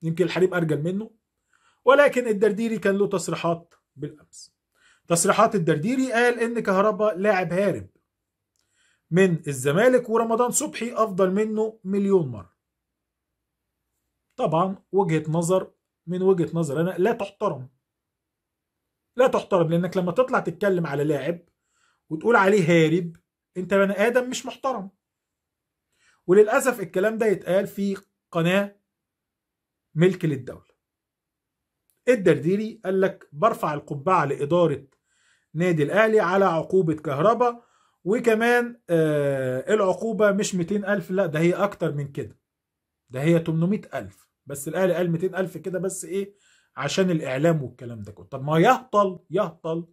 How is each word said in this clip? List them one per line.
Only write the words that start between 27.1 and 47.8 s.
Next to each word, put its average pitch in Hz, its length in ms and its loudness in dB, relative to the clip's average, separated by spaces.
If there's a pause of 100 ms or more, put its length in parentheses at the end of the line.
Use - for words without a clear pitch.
ده 226 80 0
يتقال 190 400 0
في 196 300 -4 (340)
قناة 190 460 0 (1200)
ملك 180 300 2
للدولة. - 480 -8 (1400)
الدرديري 190 760 2
قال 190 160 0
لك: 190 320 -2
"برفع 165 420 0
القبعة 147 500 0
لإدارة 143 600 0 (680)
نادي 165 280 0
الأهلي 214 380 2
على 190 240 2
عقوبة 165 500 0
كهربا"، 214 680 0 (420)
وكمان، 240 760 0 (100)
آه، 143 840 0
العقوبة 202 580 0
مش 202 220 -2
ميتين 196 300 -2
ألف، 196 260 -4
لا 185 160 0
ده 156 120 -4
هي 170 140 2
أكتر 180 400 -2
من 143 200 -8
كده، 117 260 -12 (720)
ده 127 120 -8
هي 165 160 4
تمنمية 165 420 -2 (140)
ألف، 101 340 -12 (180)
بس 139 220 -12
الأهلي 175 260 0
قال 175 160 0
ميتين 175 240 -2
ألف 180 220 -6
كده 175 220 -8
بس 180 260 -6
إيه 196 300 -8 (420)
عشان 180 340 -2
الإعلام 151 520 0
والكلام 117 400 -14